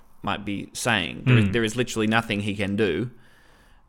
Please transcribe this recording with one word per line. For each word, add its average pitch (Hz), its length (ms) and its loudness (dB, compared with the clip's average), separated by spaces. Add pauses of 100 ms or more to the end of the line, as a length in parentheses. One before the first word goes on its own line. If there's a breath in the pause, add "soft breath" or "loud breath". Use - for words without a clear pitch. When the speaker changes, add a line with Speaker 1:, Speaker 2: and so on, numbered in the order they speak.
(220)
Speaker 1:
might 98 220 -4
be 101 300 -6
saying. 90 520 -2
There 127 120 8
is, 107 80 4
Speaker 2:
Mm. 95 60 0
Speaker 1:
there 113 120 2
is 110 120 -2
literally 117 300 0
nothing 110 340 0
he 101 140 -4
can 101 220 -2
do 104 340 0 (800 soft breath)